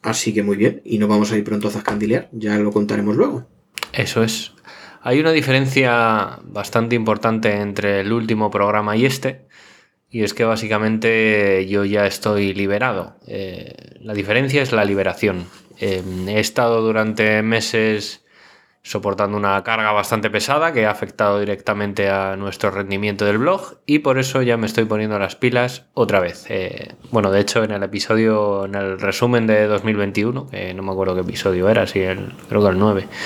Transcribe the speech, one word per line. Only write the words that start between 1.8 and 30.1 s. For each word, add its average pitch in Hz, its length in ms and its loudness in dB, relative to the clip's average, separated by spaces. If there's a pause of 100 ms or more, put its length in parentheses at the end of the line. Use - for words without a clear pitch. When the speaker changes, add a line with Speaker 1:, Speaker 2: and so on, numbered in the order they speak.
Speaker 1:
ya 107 280 -2
lo 104 140 2
contaremos 104 440 0
luego. 135 300 0 (480)
Speaker 2:
Eso 113 280 0
es. - 300 -4 (480)
Hay 127 180 2
una 160 140 4
diferencia 131 1120 2
bastante 113 500 -2
importante 110 600 0
entre 101 460 -2
el 101 120 -2
último 110 380 0
programa 104 480 0
y 127 80 4
este, 131 400 -4 (640)
y 113 120 -4
es 101 120 -2
que 120 100 0
básicamente 110 1300 2
yo 101 160 0
ya 101 200 2
estoy 101 460 0
liberado. 101 640 -2 (100)
Eh, - 460 -12 (300)
la 107 100 -10
diferencia 120 480 0
es 123 120 -2
la 110 120 4
liberación. 95 640 0 (340)
Eh, 95 220 -2 (260)
he 107 100 0
estado 117 440 2
durante 110 580 2
meses 110 800 -2 (680)
soportando 101 520 -2
una 98 260 0
carga 110 280 0
bastante 104 360 0
pesada 143 460 0
que 113 100 2
ha 107 60 2
afectado 104 500 0
directamente 101 680 -2
a 98 260 -2
nuestro 98 340 -4
rendimiento 101 540 -4
del 104 140 2
blog 180 480 -2
y 147 140 4
por 135 180 2
eso 131 240 0
ya 120 160 2
me 110 80 -2
estoy 110 180 0
poniendo 107 340 -2
las 95 180 -2
pilas 123 580 0
otra 101 260 2
vez. 87 300 -4
Eh, - 420 -6 (180)
bueno, 104 200 2
de 98 100 4
hecho, 110 240 0
en 107 60 -4
el 101 120 -2
episodio, 104 840 0
en 98 80 -8
el 98 260 -4
resumen 113 460 2
de 107 220 4
dos 104 160 0
mil 107 120 0
veintiuno, 104 540 -2